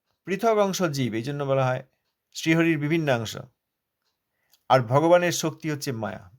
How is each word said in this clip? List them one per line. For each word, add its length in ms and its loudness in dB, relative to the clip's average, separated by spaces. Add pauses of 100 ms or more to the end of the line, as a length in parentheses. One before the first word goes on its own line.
(260)
পৃথক 320 0
অংশ 260 0
জীব, 300 -2
এই 100 -4
জন্য 200 -6
বলা 220 0
হয় 180 -2 (500)
শ্রীহরির 440 2
বিভিন্ন 360 0
অংশ। 240 -4 (1300)
আর 100 6
ভগবানের 520 4
শক্তি 380 -6
হচ্ছে 220 -6
মায়া। 480 -8